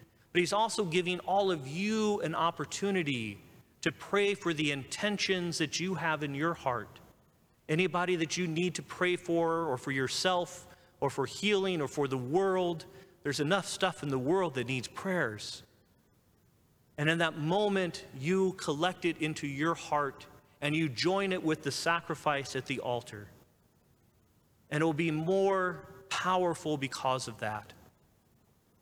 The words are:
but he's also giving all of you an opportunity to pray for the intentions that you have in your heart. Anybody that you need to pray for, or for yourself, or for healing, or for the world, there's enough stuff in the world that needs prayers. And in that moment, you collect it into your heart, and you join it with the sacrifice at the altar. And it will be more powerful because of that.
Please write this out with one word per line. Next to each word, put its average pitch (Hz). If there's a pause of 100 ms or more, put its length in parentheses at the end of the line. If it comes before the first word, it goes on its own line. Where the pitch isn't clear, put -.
(320)
but 170
he's 180
also 214
giving 175
all 190
of 147
you 208
an 156
opportunity 156 (440)
to 165
pray 202
for 170
the 147
intentions 180
that 156
you 180
have 156
in 143
your 160
heart. 117 (680)
Anybody 180
that 160
you 180
need 165
to 165
pray 180
for, 165
or 131
for 139
yourself, 165 (340)
or 139
for 131
healing, 190
or 135
for 143
the 131
world, 175 (380)
there's 143
enough 170
stuff -
in 143
the 135
world 165
that 120
needs 127
prayers. 151 (1300)
And 147
in 165
that 165
moment, 185
you 180
collect 170
it 165
into 151
your 147
heart, 143 (340)
and 147
you 160
join 185
it 185
with 156
the 139
sacrifice 156
at 135
the 127
altar. 113 (1400)
And 151
it 160
will 160
be 160
more 185 (240)
powerful 175
because 131
of 110
that. 107 (1080)